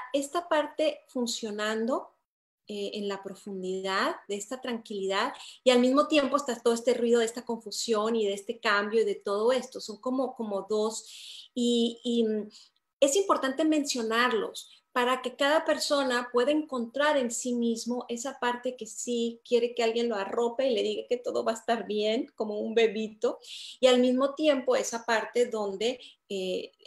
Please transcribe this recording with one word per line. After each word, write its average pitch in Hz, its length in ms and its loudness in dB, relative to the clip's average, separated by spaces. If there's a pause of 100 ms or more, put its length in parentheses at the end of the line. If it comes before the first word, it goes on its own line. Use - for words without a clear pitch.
(140)
esta 311 360 -2
parte 302 600 0
funcionando, 226 1080 -2 (520)
eh, 208 300 -6
en 202 100 -4
la 196 140 -4
profundidad 190 920 -4 (120)
de 202 100 -4
esta 254 220 -10
tranquilidad 220 760 -4 (300)
y 254 60 6
al 247 100 8
mismo 262 280 4
tiempo 277 280 4
está 247 240 -2
todo 233 140 2
este 233 220 2
ruido 233 240 4
de 226 80 4
esta 240 180 -10
confusión 220 720 -2
y 220 100 2
de 196 80 0
este 208 260 -8
cambio 208 420 2
y 208 40 4
de 202 80 0
todo 208 380 0
esto. 247 280 -4
Son - 220 -12
como, 254 340 -2
como 202 320 -4
dos - 840 -4
y, 240 500 2
y, 240 200 2
mm, 214 260 -2 (520)
es 285 160 4
importante 320 480 2
mencionarlos 240 1040 0 (280)
para 254 260 2
que 240 140 -6
cada 302 300 2
persona 262 640 0
pueda 247 200 2
encontrar 285 680 0
en 247 120 0
sí 247 240 -4
mismo 233 540 -2
esa 240 320 -8
parte 240 380 -4
que 220 80 -10
sí 233 600 -4
quiere 240 300 2
que 233 80 0
alguien 226 240 0
lo 226 80 -2
arrope 233 540 0
y 240 40 2
le 202 100 2
diga 214 260 -2
que 247 80 0
todo 240 260 -4
va 226 80 0
a 226 40 -4
estar 226 300 -2
bien, 214 480 -2
como 214 280 -6
un 220 120 -6
bebito, 220 680 0 (420)
y 254 60 6
al 254 120 8
mismo 254 360 2
tiempo 269 420 2
esa 233 280 -4
parte 226 420 2
donde, 208 520 -2 (300)
eh, 185 420 -4 (160)